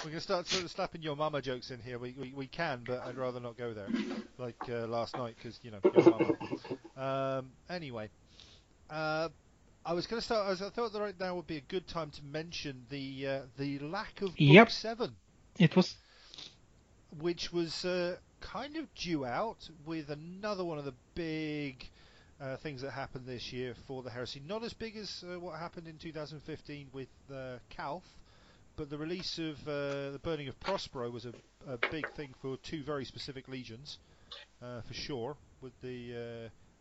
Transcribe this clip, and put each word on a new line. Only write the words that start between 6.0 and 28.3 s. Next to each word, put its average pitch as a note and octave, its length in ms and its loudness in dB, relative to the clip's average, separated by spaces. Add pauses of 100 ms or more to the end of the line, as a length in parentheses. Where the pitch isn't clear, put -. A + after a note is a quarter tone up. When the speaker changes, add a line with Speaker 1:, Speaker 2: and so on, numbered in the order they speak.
Speaker 1:
mama. C3+ 400 0
Um, C3 140 -6 (180)
anyway, B2+ 400 -6 (800)
uh, D#3 400 0 (560)
I D#3+ 80 2
was F3 140 0
gonna A3+ 140 -2
start. G#3+ 260 2
I - 20 0
was, F#3 120 2
I G3+ 80 -2
thought A#3 240 0
that G#3 80 -2
right G3+ 180 -2
now F#3 160 0
would E3+ 120 -6
be D#3+ 100 -2
a C#3 40 -4
good F3+ 260 -4
time D#3+ 240 -2
to C#3+ 120 -14
mention D3 680 -6
the, C3+ 380 -4
uh, C3+ 140 0 (160)
the C#3 220 -2
lack F3 420 -4
of G3 80 2
book D#3 100 -8
Speaker 2:
Yep. E3+ 320 12
Speaker 1:
seven. A3 440 -4 (420)
Speaker 2:
It E3+ 180 10
was. - 200 6 (1200)
Speaker 1:
Which E3+ 340 0
was, E3+ 320 0
uh, F3+ 320 2 (240)
kind C#4 360 -6
of D#4+ 180 -6
due D#3 300 0
out F3 440 -2 (160)
with D#3+ 240 -4
another F#3 560 -4
one E3 140 -2
of C#3+ 60 -6
the C3+ 80 -4 (220)
big, D3+ 720 -2 (520)
uh, C3 160 -4
things C#3 240 -6
that C3+ 100 -4
happened B2+ 340 -8
this B2 260 -6
year B2 220 -4 (140)
for C3 160 -6
the B2 60 -6
Heresy. B2 360 -6
Not G#3+ 180 -4
as A3+ 100 -6
big A3 220 -10
as, G#3+ 340 -8
uh, F3+ 100 -6
what E3+ 200 -8
happened E3 280 -8
in D#3+ 100 -14
two E3 160 -10
thousand D3 280 -6
fifteen D3 520 -10
with, C3+ 160 -8 (240)
uh, C3 240 -8 (120)
Calth, E3 360 -6 (720)